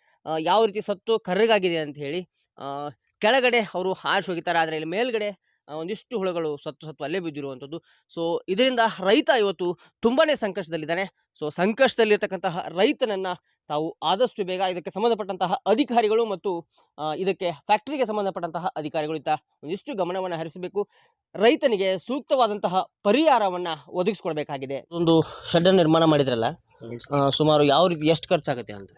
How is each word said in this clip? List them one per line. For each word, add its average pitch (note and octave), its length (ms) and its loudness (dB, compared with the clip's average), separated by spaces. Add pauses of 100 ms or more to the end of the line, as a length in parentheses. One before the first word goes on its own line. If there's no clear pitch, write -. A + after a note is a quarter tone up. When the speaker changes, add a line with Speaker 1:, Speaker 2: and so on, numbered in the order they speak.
(260)
Speaker 1:
ಆ, D#3 120 -4
ಯಾವ F3+ 280 4
ರೀತಿ G3+ 160 -4
ಸತ್ತು G#3+ 380 -2
ಕರ್ರಗಾಗಿದೆ F#3 580 2
ಅಂತ D3 200 -6
ಹೇಳಿ. D3+ 320 -8 (300)
ಆ, C#3+ 300 -8 (300)
ಕೆಳಗಡೆ A#3+ 400 4
ಅವರು F#3 340 -2
ಹಾರ್ಸಿ F3+ 380 -2
ಹೋಗಿದ್ದಾರೆ, E3+ 280 -2
ಆದ್ರೆ D#3+ 160 0
ಇಲ್ಲಿ D#3 140 -6
ಮೇಲ್ಗಡೆ, G#3 800 -4
ಆ, D3+ 80 -12
ಒಂದಿಷ್ಟು F#3 420 -8
ಹುಳುಗಳು E3+ 400 -4
ಸತ್ತು D#3 300 -14
ಸತ್ತು D#3 160 -12
ಅಲ್ಲೇ D#3 160 -4
ಬಿದ್ದಿರುವಂಥದ್ದು. C#3+ 600 -10 (340)
So E3 320 -2
ಇದರಿಂದ A#3+ 320 2 (260)
ರೈತ C4 240 4 (100)
ಇವತ್ತು F3+ 380 0 (240)
ತುಂಬಾನೇ C#4 340 4
ಸಂಕಷ್ಟದಲ್ಲಿದ್ದಾನೆ. E3+ 920 -6 (120)
So D3+ 140 -6
ಸಂಕಷ್ಟದಲ್ಲಿರ್ತಕ್ಕಂತಹ G3+ 1120 0
ರೈತನನ್ನ G3+ 600 0 (400)
ತಾವು D#3 360 -4
ಆದಷ್ಟು G3 400 0
ಬೇಗ F#3 180 -4
ಇದಕ್ಕೆ F#3 300 -4
ಸಂಬಂಧಪಟ್ಟಂತಹ G3 600 -2
ಅಧಿಕಾರಿಗಳು A3+ 720 2
ಮತ್ತು, F#3+ 420 -6 (320)
ಆ, D#3 140 -4
ಇದಕ್ಕೆ F3+ 380 -2
ಫ್ಯಾಕ್ಟರಿಗೆ A3 540 -2
ಸಂಬಂಧಪಟ್ಟಂತಹ F#3 600 -6
ಅಧಿಕಾರಿಗಳು D#3 520 -6
ಇತ್ತ D3+ 120 -4 (340)
ಒಂದಿಷ್ಟು G3 320 -8
ಗಮನವನ್ನ F#3 400 -4
ಹರಿಸಬೇಕು. F3+ 540 -8 (460)
ರೈತನಿಗೆ G3+ 600 2
ಸೂಕ್ತವಾದಂತಹ G#3+ 880 0 (180)
ಪರಿಹಾರವನ್ನ G#3 640 4 (200)
ಒದಗಿಸ್ಕೊಡ್ಬೇಕಾಗಿದೆ. D3+ 1040 -4
ಒಂದು E3 300 4
ಶೆಡ್ - 460 0
ಅನ್ನು F#3+ 100 6
ನಿರ್ಮಾಣ E3 260 6
ಮಾಡಿದ್ರಲ್ಲ, C3+ 460 4
Speaker 2:
ಹ್ಮ್ A#2+ 500 -14
ಸರ್. - 140 -10
Speaker 1:
ಆ, C#3 160 2
ಸುಮಾರು D3+ 340 4
ಯಾವ D3 240 4
ರೀತಿ D3+ 200 -2
ಎಷ್ಟು D#3+ 220 0
ಖರ್ಚಾಗುತ್ತೆ C3+ 440 -2
ಅಂತ? G2 240 -16